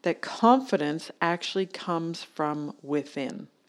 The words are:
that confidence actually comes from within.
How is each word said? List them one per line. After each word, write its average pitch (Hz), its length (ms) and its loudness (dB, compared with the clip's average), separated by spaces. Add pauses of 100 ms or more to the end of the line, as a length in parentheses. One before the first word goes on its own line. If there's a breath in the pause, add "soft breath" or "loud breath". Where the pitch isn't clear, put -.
that 170 180 0
confidence 202 880 4 (100)
actually 175 460 0
comes 165 580 -4
from 147 600 -4
within. 143 640 -4 (220)